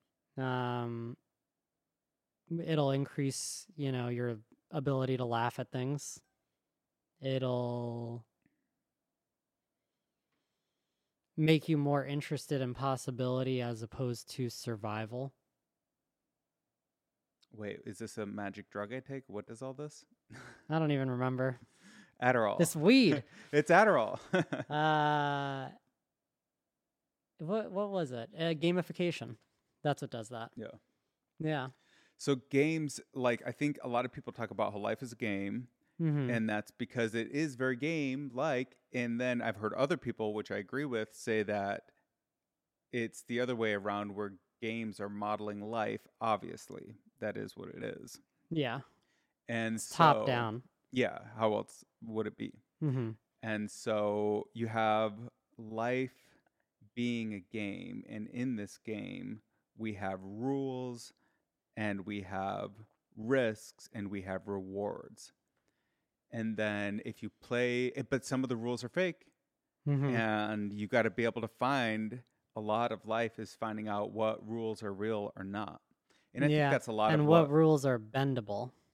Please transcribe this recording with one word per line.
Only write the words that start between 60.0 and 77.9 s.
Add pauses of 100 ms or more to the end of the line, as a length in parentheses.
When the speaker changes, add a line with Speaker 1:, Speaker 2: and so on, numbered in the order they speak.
Speaker 2:
rules, (640)
and
we
have (460)
risks,
and
we
have
rewards. (1000)
And
then
if
you (120)
play,
eh,
but
some
of
the
rules
are
fake, (600)
Speaker 1:
Mm-hmm.
Speaker 2:
and
you
gotta
be
able
to
find, (340)
a
lot
of
life
is
finding
out
what
rules
are
real
or
not. (540)
And
I
Speaker 1:
Yeah,
Speaker 2:
think
that's
a
lot
Speaker 1:
and
Speaker 2:
of
Speaker 1:
what
Speaker 2:
what
Speaker 1:
rules
are